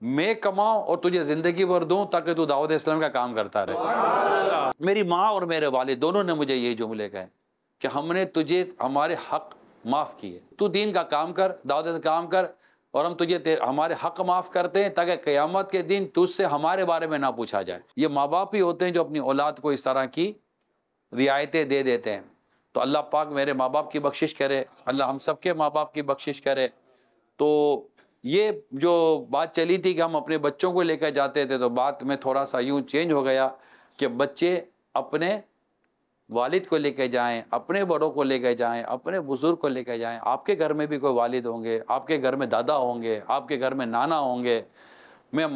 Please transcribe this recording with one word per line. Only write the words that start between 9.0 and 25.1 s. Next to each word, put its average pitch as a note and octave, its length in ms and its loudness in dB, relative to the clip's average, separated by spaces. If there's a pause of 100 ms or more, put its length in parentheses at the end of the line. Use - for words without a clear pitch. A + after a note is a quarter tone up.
حق - 420 -6 (300)
معاف C#3 320 -2
کیے، F2 220 -12 (180)
تو G#3 100 2
دین G3+ 260 0
کا F3 100 0
کام D#3+ 300 -2
کر، F#3+ 180 2 (180)
دعوت D3+ 160 0
کا E3 140 -4
کام D#3+ 280 0
کر، F#3 180 2 (460)
اور D3 140 2
ہم F3 80 -2
تجھے E3+ 260 0
تے-، D#3 220 0
ہمارے D3 320 0 (120)
حق F3 160 -4
معاف F3+ 280 0
کرتے G3 340 2
ہیں G3 60 0
تاکہ F3 260 0
قیامت D#3+ 560 0
کے F#3 100 0
دن F#3+ 320 0
تجھ F3+ 160 4
سے F#3+ 160 0
ہمارے D#3+ 400 2
بارے E3 220 0
میں D3+ 100 -2
نہ C#3 80 0 (100)
پوچھا G#2+ 260 -2
جائے۔ F2 180 -6 (160)
یہ D3 120 2
ماں C#3+ 200 2
باپ F#3+ 280 0
ہی G3+ 60 4
ہوتے F3 240 2
ہیں F3+ 60 0
جو E3+ 100 2
اپنی D3+ 180 -2
اولاد C#3 420 0
کو D3 80 0
اس C#3 140 0
طرح C3 220 0
کی E3+ 280 -2 (800)
رعایتیں C#3 520 2
دے C#3 200 2
دیتے A#2+ 300 0
ہیں۔ G2 80 -8 (500)
تو A#2 100 0
اللہ C3+ 160 2
پاک D3+ 300 0
میرے C#3+ 260 0
ماں C3 160 0
باپ D3+ 220 -2
کی D3+ 80 -2
بخشش C#3+ 360 -2
کرے، C3+ 280 0 (220)
اللہ C3+ 180 0
ہم C3+ 140 -2